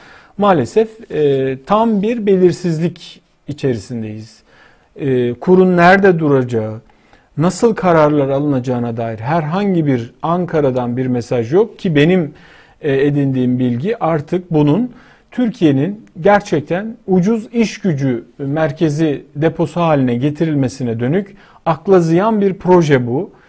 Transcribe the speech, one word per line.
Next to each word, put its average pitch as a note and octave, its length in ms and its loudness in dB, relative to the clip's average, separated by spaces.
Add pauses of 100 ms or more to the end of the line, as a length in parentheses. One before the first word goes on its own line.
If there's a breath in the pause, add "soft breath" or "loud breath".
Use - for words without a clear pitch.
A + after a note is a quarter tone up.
(380 loud breath)
Maalesef, G3+ 720 -2
e, C3+ 460 -2 (100)
tam G#3+ 360 0
bir A3 240 -4
belirsizlik F3 960 0 (260)
içerisindeyiz. A2+ 960 -8 (540 soft breath)
E, B2 380 -2
kurun F#3 420 4
nerede F#3 420 6
duracağı, A#2+ 600 0 (560 soft breath)
nasıl F3+ 380 0
kararlar D3+ 540 2
alınacağına B2+ 680 -2
dair A2+ 220 -6
herhangi E3 680 -2
bir A#2+ 260 -2 (100)
Ankara'dan C#3+ 720 -2
bir C3 100 -2
mesaj B2 460 -2
yok G#3+ 260 0
ki E3+ 160 -2
benim, D#3 400 2 (460 soft breath)
e, C#3 260 0
edindiğim C3 520 0
bilgi B2+ 460 -2
artık E3 480 -4
bunun D#3 400 2 (380 loud breath)
Türkiye'nin F3 760 0 (140)
gerçekten G3 760 0 (100)
ucuz G#3 460 0
iş A#3 260 -2
gücü C3+ 460 -2 (140)
merkezi D3 840 -2 (120)
deposu D#3+ 440 -2
haline C#3+ 340 2
getirilmesine C3+ 840 -2
dönük E3 360 -2 (300 soft breath)
akla F3+ 340 2
ziyan F#3+ 400 0
bir G3 140 0
proje D#3 520 2
bu. C#3 240 -4 (180 soft breath)